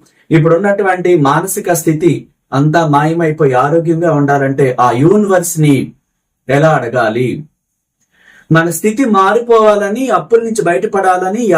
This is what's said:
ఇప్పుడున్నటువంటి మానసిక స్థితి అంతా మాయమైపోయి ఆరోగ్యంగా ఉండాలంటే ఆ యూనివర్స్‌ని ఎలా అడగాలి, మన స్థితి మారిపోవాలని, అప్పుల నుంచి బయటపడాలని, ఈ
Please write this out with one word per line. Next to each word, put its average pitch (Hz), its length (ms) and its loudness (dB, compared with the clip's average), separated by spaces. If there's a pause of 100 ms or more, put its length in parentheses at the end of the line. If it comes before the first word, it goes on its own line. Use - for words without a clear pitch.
(300)
ఇప్పుడున్నటువంటి 180 840 2 (160)
మానసిక 180 400 -2 (140)
స్థితి 160 300 -2 (460)
అంతా 156 240 0 (140)
మాయమైపోయి 156 680 0
ఆరోగ్యంగా 165 560 0
ఉండాలంటే 139 480 0 (200)
ఆ 120 40 2 (140)
యూనివర్స్‌ని 180 720 2 (840)
ఎలా 156 240 2
అడగాలి, 117 480 -2 (1300)
మన 165 220 2
స్థితి 214 260 -2 (120)
మారిపోవాలని, 214 840 2 (140)
అప్పుల 202 320 0
నుంచి 220 200 -4
బయటపడాలని, 190 720 -2 (100)
ఈ - 80 2